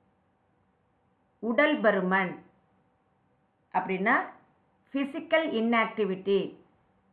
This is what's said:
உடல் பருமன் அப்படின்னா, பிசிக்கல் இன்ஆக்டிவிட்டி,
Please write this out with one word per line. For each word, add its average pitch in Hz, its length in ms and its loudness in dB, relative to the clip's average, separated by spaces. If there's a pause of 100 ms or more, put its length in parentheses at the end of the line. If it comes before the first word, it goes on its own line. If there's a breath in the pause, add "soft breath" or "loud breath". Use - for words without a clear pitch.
(1400)
உடல் 240 420 2
பருமன் 190 600 0 (1300)
அப்படின்னா, 190 420 0 (760)
பிசிக்கல் 302 560 -2 (120)
இன்ஆக்டிவிட்டி, 196 960 0 (560)